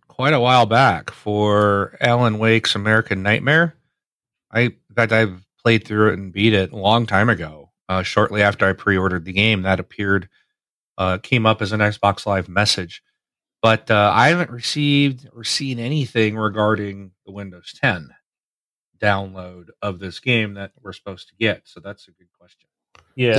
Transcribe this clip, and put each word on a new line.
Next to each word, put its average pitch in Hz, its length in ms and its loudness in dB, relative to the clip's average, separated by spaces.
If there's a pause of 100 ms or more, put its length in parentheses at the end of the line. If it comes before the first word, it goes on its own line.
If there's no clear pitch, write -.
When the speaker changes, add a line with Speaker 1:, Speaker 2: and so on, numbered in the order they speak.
(200)
Speaker 1:
quite 143 140 2
a 135 60 2
while 123 260 6
back 113 440 2
for 104 880 0
Alan 120 400 2
Wake's 113 360 2
American 104 480 0
Nightmare. 147 520 0 (760)
I, 117 100 -2
in - 340 -4
fact, 113 180 0
I've 98 340 0 (160)
played 113 240 2
through 107 240 2
it 92 80 -4
and 98 120 -12
beat 104 220 0
it 95 200 0
a - 40 -16
long 107 300 0
time 104 240 2
ago. 78 400 -8 (180)
Uh, 92 140 -2
shortly 104 400 0
after 101 260 2
I 95 60 0
pre-ordered 92 500 -2
the 92 80 -12
game, 101 300 0
that 95 180 0
appeared, 98 480 -4 (720)
uh, 92 240 -2
came 117 240 0
up 110 160 2
as 101 100 -4
an 107 80 -2
Xbox 104 460 -2
Live 95 240 -2
message. 95 520 -2 (600)
But, 113 280 2
uh, 104 240 4
I 120 140 6
haven't 175 220 0
received 143 840 -2
or 117 80 -18
seen 131 360 -6
anything 117 580 -2
regarding 104 760 -2 (120)
the 98 80 -20
Windows 95 420 -18
ten 90 360 -4 (880)
download 95 680 -4 (120)
of 95 200 -8
this 92 200 -12
game 113 320 -2
that 98 200 -14 (100)
we're 98 100 -16
supposed - 360 -18
to - 80 -20
get. 107 280 -4
So - 160 -20
that's 98 280 -18
a - 20 -20
good 87 180 -20 (100)
question. - 300 -20 (480)
Speaker 2:
Yeah. 120 220 2